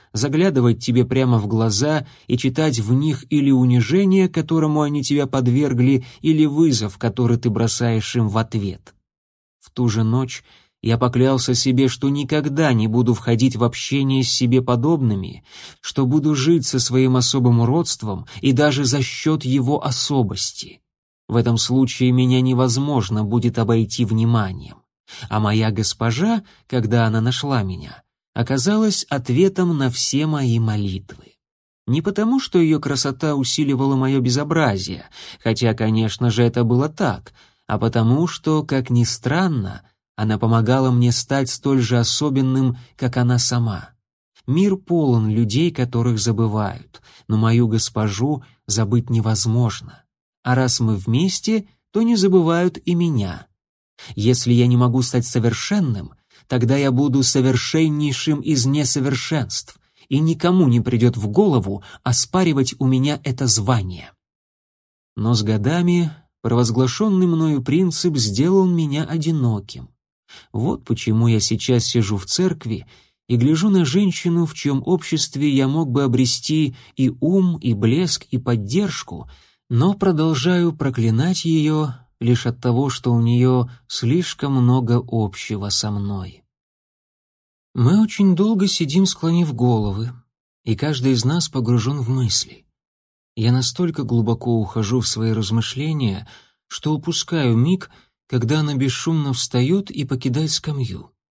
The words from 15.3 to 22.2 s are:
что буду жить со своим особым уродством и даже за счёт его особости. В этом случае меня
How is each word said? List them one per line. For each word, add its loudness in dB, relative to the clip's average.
что -2
буду 2
жить 2
со -2
своим 2
особым 2
уродством -2
и 2
даже 2
за 0
счёт -2
его 0
особости. -4
В -2
этом 2
случае 0
меня 2